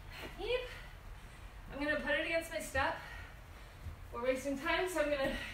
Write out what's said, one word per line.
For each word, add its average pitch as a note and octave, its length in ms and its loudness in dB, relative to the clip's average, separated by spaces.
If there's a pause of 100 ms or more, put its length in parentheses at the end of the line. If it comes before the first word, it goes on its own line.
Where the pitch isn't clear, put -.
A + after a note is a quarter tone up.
(400)
Yeep. A#4+ 280 2 (1040)
I'm C#4 100 -2
gonna D4 160 4
put D4 120 0
it D#4+ 160 4
against E4 240 2
my D#4+ 80 -2
step. - 400 2 (1120)
We're A#3+ 80 -2
wasting C4 380 4
time, E4 280 4
so D#4+ 140 2
I'm D4 80 4
gonna C4+ 260 4 (180)